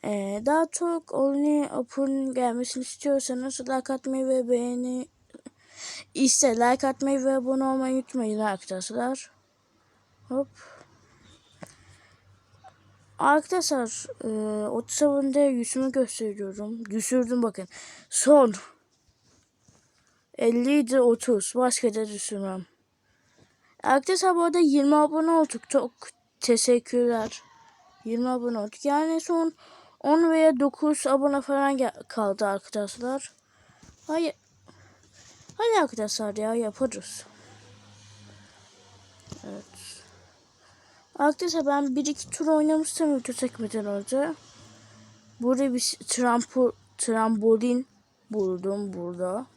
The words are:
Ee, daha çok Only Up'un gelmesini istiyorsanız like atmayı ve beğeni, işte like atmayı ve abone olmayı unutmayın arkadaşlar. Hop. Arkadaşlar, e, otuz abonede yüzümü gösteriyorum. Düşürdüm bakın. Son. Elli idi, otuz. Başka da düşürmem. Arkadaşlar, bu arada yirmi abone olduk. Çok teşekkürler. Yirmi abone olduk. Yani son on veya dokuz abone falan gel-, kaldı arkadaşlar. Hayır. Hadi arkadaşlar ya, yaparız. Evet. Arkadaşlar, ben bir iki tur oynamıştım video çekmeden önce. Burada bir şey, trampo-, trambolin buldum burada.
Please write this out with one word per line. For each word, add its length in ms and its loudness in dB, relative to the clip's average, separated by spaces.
Ee, 400 -4
daha 260 2
çok 420 -4
Only 680 0
Up'un 540 -2
gelmesini 500 -2
istiyorsanız 760 -4
like 340 -4
atmayı 340 -4
ve 220 2
beğeni, 580 -2
işte 420 4
like 320 2
atmayı 380 0
ve 100 2
abone 280 0
olmayı 320 0
unutmayın 440 -2
arkadaşlar. 920 -4
Hop. 200 -4
Arkadaşlar, 840 0
e, 440 -4
otuz 360 -2
abonede 360 2
yüzümü 520 0
gösteriyorum. 920 -4
Düşürdüm 580 0
bakın. 240 -6
Son. 440 6
Elli 400 4
idi, 220 2
otuz. 540 2
Başka 380 0
da 140 -4
düşürmem. 580 -8
Arkadaşlar, 520 2
bu 80 2
arada 160 2
yirmi 360 4
abone 360 2
olduk. 380 0
Çok 220 0
teşekkürler. 1000 2
Yirmi 240 -2
abone 300 -2
olduk. 260 -8
Yani 360 0
son 320 0
on 320 4
veya 280 6
dokuz 480 0
abone 340 2
falan 360 0
gel-, 300 -2
kaldı 380 -2
arkadaşlar. 880 -6
Hayır. 260 -2
Hadi 260 2
arkadaşlar 540 -4
ya, 180 -2
yaparız. 720 -4
Evet. 200 -14
Arkadaşlar, 500 0
ben 300 0
bir 100 0
iki 240 -6
tur 180 -4
oynamıştım 680 2
video 180 -6
çekmeden 520 -6
önce. 480 -4
Burada 320 2
bir 60 -2
şey, 200 -4
trampo-, 760 0
trambolin 880 2
buldum 640 -4
burada. 520 -6